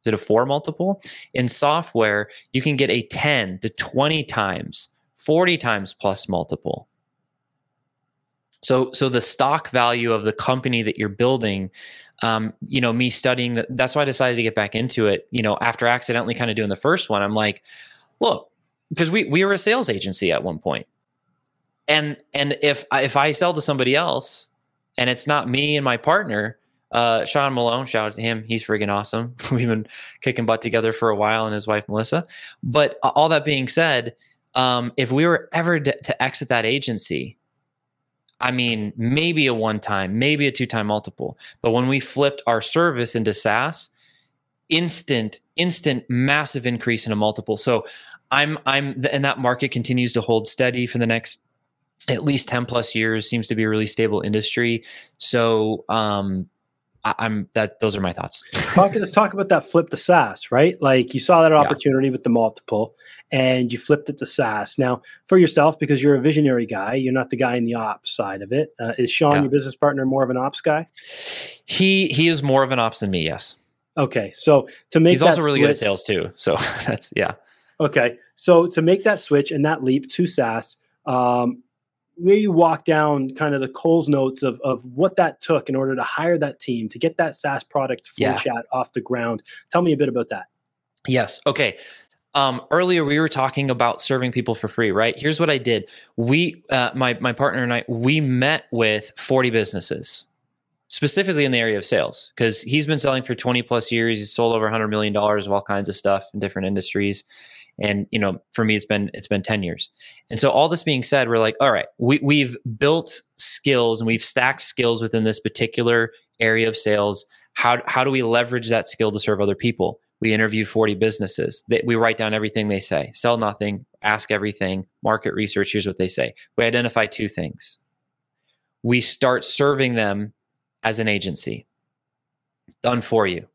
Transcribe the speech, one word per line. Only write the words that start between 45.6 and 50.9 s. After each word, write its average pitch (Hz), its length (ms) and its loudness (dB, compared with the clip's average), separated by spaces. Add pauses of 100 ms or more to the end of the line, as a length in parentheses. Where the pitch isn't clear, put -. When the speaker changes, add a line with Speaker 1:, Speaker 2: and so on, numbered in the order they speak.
Speaker 1:
massive 139 580 0
increase 120 400 -2
in 113 60 -4
a 107 60 0
multiple. 107 400 -2
So 117 280 0 (460)
I'm, 147 340 0
I'm, 139 360 -2
th-, 135 120 -2
and 139 120 0
that 135 140 -2
market 123 320 0
continues 123 420 -2
to 117 80 0
hold 113 260 0
steady 123 400 -2
for 120 120 -6